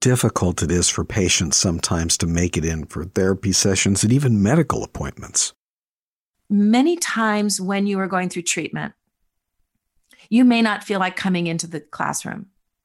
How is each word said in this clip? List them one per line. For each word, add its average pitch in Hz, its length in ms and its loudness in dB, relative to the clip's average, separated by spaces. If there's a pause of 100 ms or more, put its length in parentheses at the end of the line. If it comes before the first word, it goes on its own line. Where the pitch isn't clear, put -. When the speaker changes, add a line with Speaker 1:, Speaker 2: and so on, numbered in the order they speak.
Speaker 1:
difficult 123 640 2
it 80 80 0
is 87 180 2
for - 160 -4
patients 90 520 0
sometimes 85 640 0
to 87 80 0
make 85 300 0
it 78 80 -2
in 80 220 -4
for - 180 -10
therapy 95 480 0
sessions 98 520 2
and 110 80 4
even 123 300 4
medical 120 420 2
appointments. - 680 -8 (920)
Speaker 2:
Many 233 480 4
times 208 640 -2
when 196 260 -2
you 202 120 -2
are 190 80 -2
going 180 220 -2
through 175 140 -8
treatment, 151 500 -6 (1400)
you 240 160 6
may 233 180 6
not 208 220 0
feel 196 160 -2
like 185 160 -2
coming 175 320 0
into 165 180 -4
the 165 140 -8
classroom - 680 -8 (380)